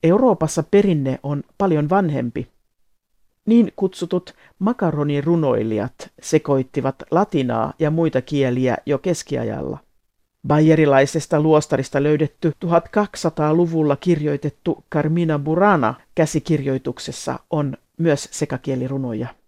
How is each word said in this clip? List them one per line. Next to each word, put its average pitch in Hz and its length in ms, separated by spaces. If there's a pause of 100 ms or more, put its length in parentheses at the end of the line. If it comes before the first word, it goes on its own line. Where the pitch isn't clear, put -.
Euroopassa 175 600
perinne 156 600
on 143 200 (140)
paljon 156 320
vanhempi. 156 580 (960)
Niin 226 300
kutsutut 185 600 (240)
makaronirunoilijat 147 1500 (100)
sekoittivat 135 720 (160)
latinaa 131 680
ja 151 120
muita 160 300
kieliä 127 640
jo 139 120
keskiajalla. 123 840 (680)
Bayerilaisesta 151 960
luostarista 151 600
löydetty 151 560
tuhatkaksisataaluvulla 165 1400
kirjoitettu 151 880 (100)
Carmina 156 460
Burana 160 540 (220)
käsikirjoituksessa 139 1200 (100)
on 147 280 (200)
myös 165 340
sekakielirunoja. 131 960 (200)